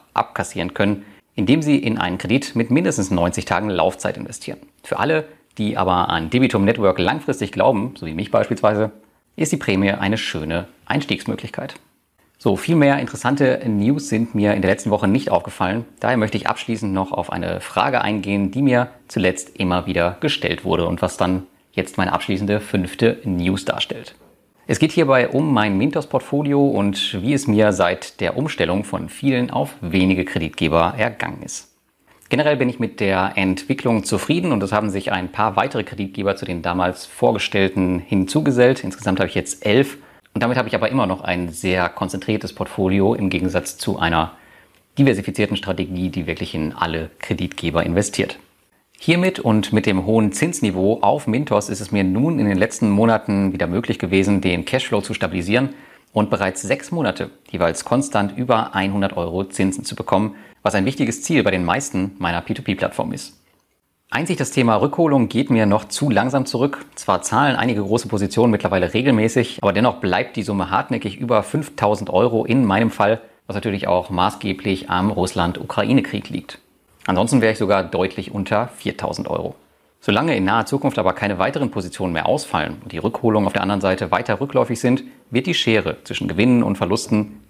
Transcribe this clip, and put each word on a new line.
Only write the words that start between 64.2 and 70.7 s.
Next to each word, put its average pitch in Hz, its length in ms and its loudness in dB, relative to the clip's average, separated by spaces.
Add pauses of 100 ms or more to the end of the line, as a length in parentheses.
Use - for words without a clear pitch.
das 139 120 -2
Thema 117 280 4
Rückholung 143 520 2
geht 120 220 0
mir 110 160 4
noch 101 180 2
zu - 240 -2
langsam 127 380 2
zurück. 139 360 -2 (120)
Zwar - 260 0
zahlen 131 340 2
einige 107 280 0
große 101 240 0
Positionen 110 440 2
mittlerweile 92 440 2
regelmäßig, 117 640 2
aber 98 120 4
dennoch 110 240 2
bleibt 98 400 -2
die 110 60 -4
Summe 95 280 -2